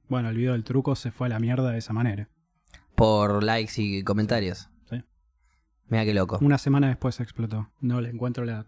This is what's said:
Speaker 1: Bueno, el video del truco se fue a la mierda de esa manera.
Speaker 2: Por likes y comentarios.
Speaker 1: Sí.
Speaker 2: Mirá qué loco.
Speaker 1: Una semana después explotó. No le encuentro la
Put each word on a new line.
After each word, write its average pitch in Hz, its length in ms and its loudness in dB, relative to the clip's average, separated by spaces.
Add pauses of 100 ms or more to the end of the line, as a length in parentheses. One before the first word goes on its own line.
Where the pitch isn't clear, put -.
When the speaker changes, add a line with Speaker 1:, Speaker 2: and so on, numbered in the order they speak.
Speaker 1:
Bueno, 123 220 -2
el 110 80 -2
video 127 160 2
del 113 100 -2
truco 131 320 0
se - 160 -6
fue 127 160 -4
a - 20 -2
la 110 100 -2
mierda 123 320 0
de 117 80 -4
esa 113 140 -8
manera. 107 360 -2 (680)
Speaker 2:
Por 104 480 4
likes 110 380 0
y 98 220 -2
comentarios. 101 680 -2 (200)
Speaker 1:
Sí. 120 140 -8 (880)
Speaker 2:
Mirá 113 160 0
qué 104 80 2
loco. 92 280 2
Speaker 1:
Una 143 160 6
semana 139 300 2
después 127 320 -2
explotó. 110 520 -6 (100)
No 123 180 0
le 117 100 -4
encuentro 120 360 -4
la 110 220 -6